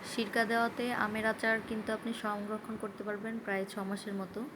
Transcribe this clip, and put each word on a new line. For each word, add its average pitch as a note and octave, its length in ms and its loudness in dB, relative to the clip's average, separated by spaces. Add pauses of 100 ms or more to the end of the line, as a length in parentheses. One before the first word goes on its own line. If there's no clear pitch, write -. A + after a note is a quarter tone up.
সিরকা A3+ 400 2
দেওয়াতে A#3 480 2
আমের G#3+ 320 2
আচার A3 420 4
কিন্তু A3 260 0
আপনি A3+ 200 -2
সংরক্ষণ G#3+ 680 -2
করতে G#3 220 -6
পারবেন G#3+ 360 -2
প্রায় G3 260 0
ছ G3+ 120 -8
মাসের G3+ 360 -2
মতো। G3 300 -4 (120)